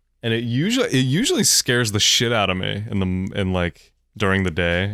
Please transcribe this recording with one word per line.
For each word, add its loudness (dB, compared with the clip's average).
And -2
it -2
usually, 0
it 2
usually 0
scares 0
the 2
shit 2
out 2
of -2
me -4
in -2
the, -2
in, 0
like, -4
during 2
the 0
day. 0